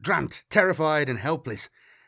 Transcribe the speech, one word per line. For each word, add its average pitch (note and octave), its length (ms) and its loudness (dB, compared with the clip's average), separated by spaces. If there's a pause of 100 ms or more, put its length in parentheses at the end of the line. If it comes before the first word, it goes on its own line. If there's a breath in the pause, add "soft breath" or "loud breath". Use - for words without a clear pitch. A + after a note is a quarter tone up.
Drant, D#3 480 -2
terrified D#3 600 2
and B2 100 -2
helpless, B2 500 -4 (400 soft breath)